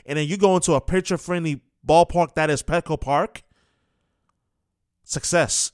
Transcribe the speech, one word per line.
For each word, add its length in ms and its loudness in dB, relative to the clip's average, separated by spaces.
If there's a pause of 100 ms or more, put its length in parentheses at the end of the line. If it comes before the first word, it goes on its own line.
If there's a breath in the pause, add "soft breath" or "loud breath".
And 120 -6
then 100 -2
you 100 -4
go 180 4
into 180 0
a 80 2
pitcher-friendly 800 -4 (240)
ballpark 500 2
that 140 2
is 140 -2
Petco 360 -2
Park. 440 -2 (1600)
Success 720 -2